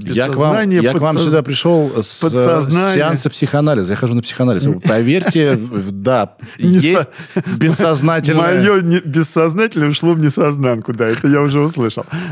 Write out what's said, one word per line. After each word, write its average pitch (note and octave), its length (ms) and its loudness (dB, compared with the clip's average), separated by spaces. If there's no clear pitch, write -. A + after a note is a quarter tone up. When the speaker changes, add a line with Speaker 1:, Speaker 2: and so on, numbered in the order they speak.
Speaker 1:
Я B2 160 0
к C#3 60 -4
вам, D3+ 160 0
Speaker 2:
Бессознание, G3 320 0
Speaker 1:
я B2+ 100 2
к E3+ 60 0
вам D#3 160 0
Speaker 2:
подсоз-, E3+ 100 0
Speaker 1:
сюда D3+ 180 2
пришёл C#3+ 480 0
с, - 220 -6
э, E3 40 2
Speaker 2:
подсознание. D#3+ 680 2
Speaker 1:
сеанса D3+ 340 0
психоанализа. C#3+ 640 0
Я G#2 60 -4
хожу A#2+ 160 -2
на A#2+ 80 0
психоанализ. A#2+ 420 -2
Вы G2 160 0
поверьте, C#3+ 760 2
Speaker 2:
<laughs> - 20 0
Speaker 1:
в-, G#2 340 -6
да, G2+ 460 -2
Speaker 2:
Не F3+ 180 4
Speaker 1:
есть D#3+ 320 2
Speaker 2:
со-, F3+ 80 -2
<laughs> A#2 60 -4
Speaker 1:
бессознательное. D#3+ 840 0
Speaker 2:
моё F#3 380 2
не-, F3 220 2
бессознательное D#3+ 880 0
ушло E3 240 2
в D#3+ 60 0
несознанку, C#3 720 0
да, A#2 140 -2
это A2+ 200 0
я C#3+ 140 4
уже D3 180 0
услышал. B2+ 460 -2